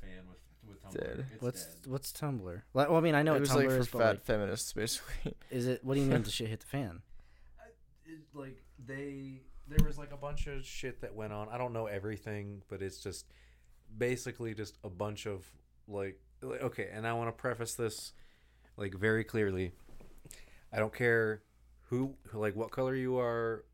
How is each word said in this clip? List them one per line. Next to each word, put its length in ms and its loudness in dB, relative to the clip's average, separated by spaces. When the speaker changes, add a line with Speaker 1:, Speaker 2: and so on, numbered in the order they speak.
Speaker 1:
fan 220 -12
with, 100 -18
with 140 -16
Tumblr. 180 -8
Speaker 2:
Dead. 340 -4
Speaker 1:
It's 80 -14
Speaker 3:
What's, 240 -4
Speaker 1:
dead. 260 -14
Speaker 3:
what's 200 -4
Tumblr? 500 -4
Like, 140 6
well, 100 8
I 20 6
mean, 140 6
I 80 8
know 100 8
Speaker 2:
It 80 6
Speaker 3:
what 0 -
Speaker 2:
was, 100 4
Speaker 3:
Tumblr 60 6
Speaker 2:
like, 140 8
for 80 6
Speaker 3:
is, 100 4
but, 100 -4
Speaker 2:
fat 100 8
Speaker 3:
like, 160 2
Speaker 2:
feminists, 480 0
basically. 720 -2
<laughs> 80 -20
Speaker 3:
is 160 0
it? 180 0
What 100 2
do 60 4
you 60 4
mean 160 6
the 80 -4
shit 180 -2
hit 120 -4
the 60 -20
fan? 360 -4
Speaker 1:
I, 40 -20
it, 140 -16
like, 300 -12
they, 600 -8
there 180 8
was, 120 -2
like, 140 -10
a 40 -8
bunch 300 -2
of 180 -6
shit 380 -6
that 120 -8
went 200 -6
on. 160 -6
I 80 -4
don't 160 -2
know 120 -2
everything, 840 -4
but 120 -8
it's 180 -6
just 280 -8
basically 560 -2
just 280 -8
a 80 -8
bunch 360 -4
of, 200 -6
like, 300 -4
like, 200 -6
okay, 300 -2
and 140 -4
I 60 0
wanna 200 0
preface 420 -4
this, 380 -2
like, 180 -4
very 300 4
clearly. 480 2
I 60 -2
don't 160 2
care 480 4
who, 260 0
like, 240 0
what 160 -2
color 220 0
you 240 2
are, 560 0